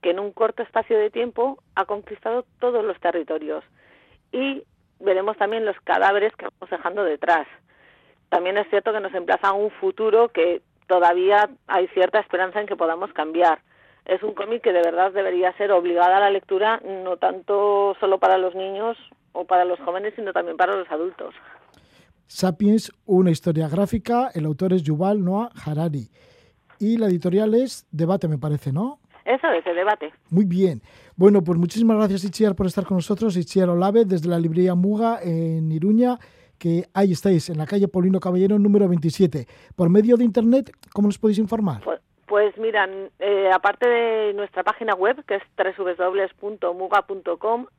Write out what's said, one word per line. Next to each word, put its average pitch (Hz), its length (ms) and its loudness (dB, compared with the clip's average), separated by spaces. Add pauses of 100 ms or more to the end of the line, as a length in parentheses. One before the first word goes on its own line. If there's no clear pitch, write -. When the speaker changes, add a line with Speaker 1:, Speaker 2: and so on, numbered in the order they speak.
Speaker 1:
que 175 100 -2
en 180 80 -2
un 202 120 -6
corto 226 300 -4
espacio 226 360 -2
de 214 120 0
tiempo 240 480 -4 (180)
ha 190 100 -2
conquistado 214 600 -8 (140)
todos 240 240 -2
los 196 160 -6
territorios. 156 640 -6 (680)
Y 269 320 -6 (360)
veremos 196 380 -2
también 220 280 -2
los 196 160 -6
cadáveres 196 540 0
que - 120 -14
vamos - 220 -18
dejando 170 340 -6
detrás. 160 440 0 (800)
También 180 280 0
es 208 120 -2
cierto 202 220 0
que 214 80 -2
nos 190 140 -8
emplaza 185 360 -2
a 196 40 0
un 202 180 -2
futuro 220 580 2
que 175 320 0 (240)
todavía 185 640 4 (180)
hay 185 220 0
cierta 185 300 2
esperanza 185 420 -4
en 208 60 -8
que 202 80 -6
podamos 170 380 -4
cambiar. 160 460 2 (460)
Es 185 180 -2
un 214 100 -6
cómic 214 280 -6
que 220 100 0
de 175 100 2
verdad 175 300 0
debería 185 460 0
ser 202 140 0
obligada 175 460 4
a 196 40 4
la 202 80 4
lectura, 196 520 0 (220)
no 180 140 -6
tanto 202 840 0
solo 190 200 0
para 190 180 4
los 185 180 -2
niños 196 420 -6 (360)
o 170 120 -8
para 180 200 2
los 180 140 -4
jóvenes, 196 360 -6
sino 208 160 -8
también 175 260 -6
para 185 180 0
los 185 160 -6
adultos. 165 420 -8 (960)
Speaker 2:
Sapiens, 202 640 0 (140)
una 185 260 4
historia 160 380 -2
gráfica, 226 640 -2
el 156 120 -4
autor 175 280 0
es 185 100 2
Yuval 185 400 0
Noah 196 260 -2 (160)
Harari. 151 440 -4 (680)
Y 220 200 0
la 226 100 0
editorial 185 460 0
es 247 380 0
Debate, 170 360 0
me 151 100 -2
parece, 143 360 -4
¿no? 233 260 -4 (240)
Speaker 1:
Eso 254 280 0
es, 170 120 0
Debate. 180 480 -2 (180)
Speaker 2:
Muy 180 140 2
bien. 180 380 0 (340)
Bueno, 196 260 6
pues 165 160 0
muchísimas 214 380 2
gracias, 196 300 0
Itziar, 202 300 0
por 196 100 -2
estar 185 200 -2
con 190 120 -2
nosotros. 196 400 -2
Itziar 180 320 0
Olave, 196 340 4
desde 180 240 0
la 175 120 0
librería 175 360 2
Muga, 214 460 0
en 165 500 -2
Iruña, 220 460 2 (400)
que 170 360 -2
ahí 196 180 2
estáis, 180 380 0
en 156 100 -6
la 156 60 -4
calle 202 220 0
Paulino 190 320 0
Caballero, 190 400 2
número 202 300 4
veintisiete. 165 580 0 (280)
Por 175 140 2
medio 214 280 6
de 240 80 2
internet, 233 460 2 (220)
¿cómo 202 140 2
nos 202 100 0
podéis 214 220 2
informar? 202 440 -2
Speaker 1:
Pues, - 180 -6 (240)
pues 208 320 0
mira, 208 320 -2 (300)
eh, 196 340 0
aparte 202 340 0
de 226 460 0
nuestra 202 300 -6
página 214 320 -2
web, 233 300 -2
que 196 100 -4
es 196 80 -6 (120)
w 185 400 -4
w - 0 -
w 185 340 -2 (100)
punto 202 340 -6
muga 185 300 0
punto 175 340 -8
com 233 300 -4 (120)